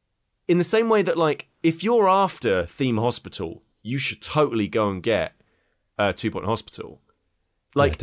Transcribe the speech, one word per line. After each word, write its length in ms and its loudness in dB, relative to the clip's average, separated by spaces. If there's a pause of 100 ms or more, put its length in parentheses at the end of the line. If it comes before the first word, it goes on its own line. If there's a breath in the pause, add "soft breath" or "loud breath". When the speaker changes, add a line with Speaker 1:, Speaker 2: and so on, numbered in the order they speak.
(480)
Speaker 1:
in 100 4
the 60 2
same 260 2
way 120 4
that, 160 0
like, 300 0 (160)
if 200 0
you're 260 4
after 560 2
Theme 320 -2
Hospital, 640 -4 (220)
you 140 -6
should 240 -6
totally 460 0
go 220 0
and 140 -6
get, 300 -2 (640)
uh, 160 0
Two 180 -4
Point 140 -8
Hospital. 560 -6 (720)
Like, 180 4
Speaker 2:
Yeah, 100 -8